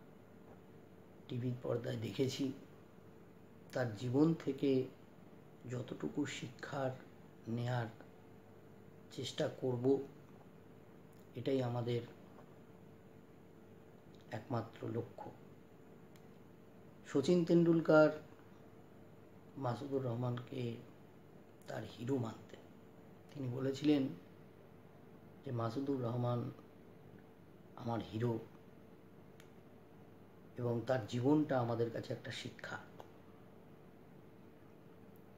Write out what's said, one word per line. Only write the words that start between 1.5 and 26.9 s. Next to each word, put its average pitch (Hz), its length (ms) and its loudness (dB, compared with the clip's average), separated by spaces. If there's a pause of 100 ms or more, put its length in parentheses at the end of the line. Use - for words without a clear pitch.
পর্দায় 123 360 0
দেখেছি, 127 560 0 (1160)
তার 120 240 0
জীবন 131 380 6
থেকে 135 540 2 (840)
যতটুকু 127 560 -4
শিক্ষার - 680 -4 (560)
নেয়ার 120 400 0 (1200)
চেষ্টা 139 360 -2
করব, 127 560 4 (1300)
এটাই 131 280 2
আমাদের 120 380 2 (2250)
একমাত্র 113 560 -4
লক্ষ্য। - 440 -6 (1800)
শচীন 170 380 6
তেন্ডুলকার 160 760 10 (1300)
মাসুদুর 135 460 -2
রহমানকে 123 720 -2 (920)
তার 123 160 -6 (160)
হিরো 131 180 2
মানতেন। 113 420 -4 (720)
তিনি 131 160 -4
বলেছিলেন 135 580 4 (1400)
যে, 135 60 -4
"মাসুদুর 127 500 0
রহমান 120 500 0 (1200)